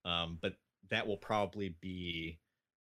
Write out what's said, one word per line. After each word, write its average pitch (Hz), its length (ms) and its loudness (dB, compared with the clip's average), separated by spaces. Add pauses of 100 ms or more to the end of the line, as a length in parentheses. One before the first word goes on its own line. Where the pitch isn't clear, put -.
um, 85 360 0
but 95 160 0 (340)
that 110 160 2
will 104 100 2
probably 101 540 2 (100)
be 87 580 -4 (440)